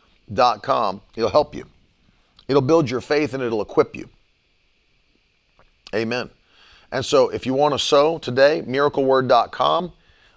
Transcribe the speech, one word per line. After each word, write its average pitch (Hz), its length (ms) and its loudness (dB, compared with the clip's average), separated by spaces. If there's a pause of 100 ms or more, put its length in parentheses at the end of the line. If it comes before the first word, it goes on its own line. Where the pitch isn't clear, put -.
(300)
dot 113 320 2
com. 113 380 -2 (160)
It'll 110 140 -2
help 135 240 0
you. - 100 -14 (840)
It'll 139 120 2
build 139 300 2
your 120 100 -6
faith 147 320 -2
and 135 100 -8
it'll 113 200 -4
equip - 340 -2
you. - 140 -16 (1800)
Amen. 113 340 -4 (640)
And 131 100 -4
so 127 280 2
if 104 160 -8
you 131 80 -2
wanna 143 240 2
sow 151 400 2
today, 139 480 2
miracleword 131 600 0
dot 117 260 2
com. 160 400 -2 (440)